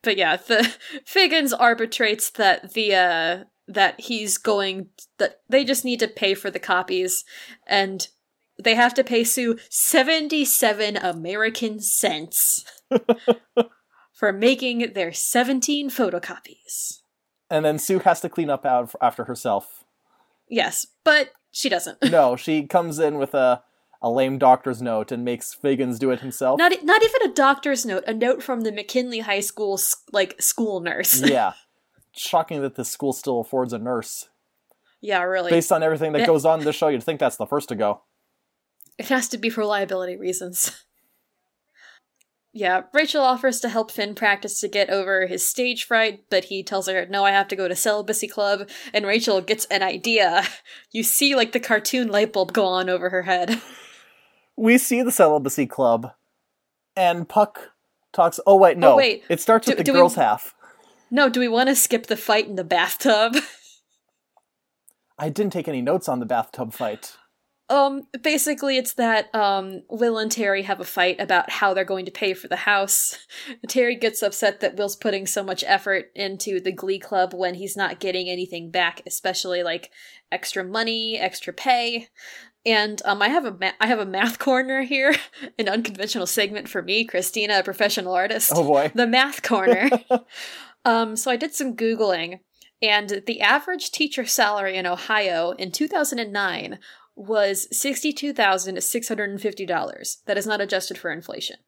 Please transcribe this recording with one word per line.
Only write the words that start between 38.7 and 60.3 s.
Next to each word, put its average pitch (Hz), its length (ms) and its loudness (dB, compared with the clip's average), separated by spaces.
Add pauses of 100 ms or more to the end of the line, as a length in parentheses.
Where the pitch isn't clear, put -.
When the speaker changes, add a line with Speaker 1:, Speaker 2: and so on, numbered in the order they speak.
Speaker 1:
It - 120 -10
has 254 200 0
to 233 100 -8
be 220 120 -2
for 226 160 -4
liability 190 500 -4
reasons. 180 720 -6
<laughs> - 40 -20 (1700)
Yeah, 185 260 0 (100)
Rachel 302 280 2
offers 254 380 2
to 240 80 -4
help 220 220 -2
Finn 208 240 -6
practice 202 460 0
to 208 80 -4
get 202 200 0
over 190 380 0
his 180 200 -4
stage 247 380 -2
fright, 220 460 0
but 185 140 2
he 190 180 -8
tells 190 260 -4
her, 185 160 0
"No, 196 180 -2
I 196 80 6
have 196 180 2
to 196 80 -4
go 190 120 -2
to 175 80 -4
celibacy 208 520 -2
club," 202 420 -2 (240)
and 208 120 0
Rachel 208 360 2
gets 208 240 -2
an 196 160 0
idea. 185 640 2
<laughs> - 420 -16
You 226 120 -4
see, 277 340 2
like, 233 160 2
the 240 80 0
cartoon 233 480 0
light 208 240 2
bulb 190 220 -2
go 214 100 4
on 185 240 0
over 180 220 0
her 185 140 -2
head. 185 420 0
<laughs> - 40 -20 (880)
Speaker 2:
We 233 200 6
see 247 240 0
the 254 100 0
celibacy 151 540 4
club, 117 460 2 (840)
and 175 320 2
Puck - 440 0 (420)
talks, 175 320 2
oh, 196 100 10
wait, 175 220 8
no. 139 160 10
Speaker 1:
Oh, - 20 10
wait. 240 320 4
Speaker 2:
It 170 100 2
starts 226 280 4
Speaker 1:
Do, - 60 2
Speaker 2:
with - 40 2
the - 80 -2
Speaker 1:
do 277 80 4
we - 60 6
Speaker 2:
girls' 175 160 8
half. 113 400 0 (560)